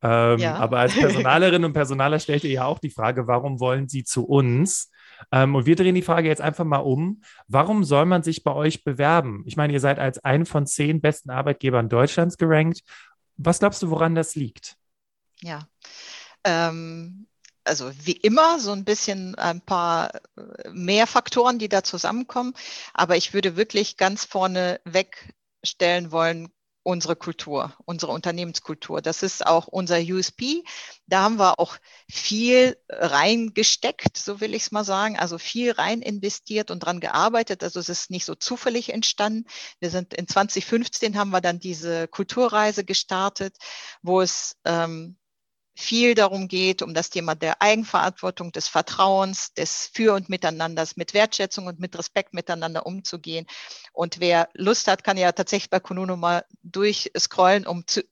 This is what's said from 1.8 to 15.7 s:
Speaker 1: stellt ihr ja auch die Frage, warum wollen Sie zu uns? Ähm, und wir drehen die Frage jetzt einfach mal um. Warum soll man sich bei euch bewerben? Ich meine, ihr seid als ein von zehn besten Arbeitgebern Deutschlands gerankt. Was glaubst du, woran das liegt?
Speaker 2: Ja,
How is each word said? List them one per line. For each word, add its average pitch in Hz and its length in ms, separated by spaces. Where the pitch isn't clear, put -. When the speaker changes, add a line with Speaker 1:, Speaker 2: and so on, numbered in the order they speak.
Speaker 1:
stellt 147 240
ihr 151 80
ja 127 140
auch 147 120
die 143 140
Frage, 120 340
warum 127 340
wollen 127 300
Sie 131 140
zu - 200
uns? 135 680
Ähm, 135 240
und 131 100
wir 160 100
drehen 185 200
die 180 80
Frage 165 240
jetzt 156 140
einfach 156 240
mal 147 120
um. 147 460
Warum 185 360
soll 143 220
man 180 160
sich 160 220
bei 143 100
euch 151 300
bewerben? 139 640
Ich 123 100
meine, 147 160
ihr 143 60
seid 139 180
als 135 260
ein 143 220
von 147 220
zehn 151 340
besten 147 300
Arbeitgebern 127 580
Deutschlands 147 480
gerankt. 160 460
Was 170 220
glaubst 202 220
du, 180 80
woran 160 260
das 160 200
liegt? - 420
Speaker 2:
Ja, 151 260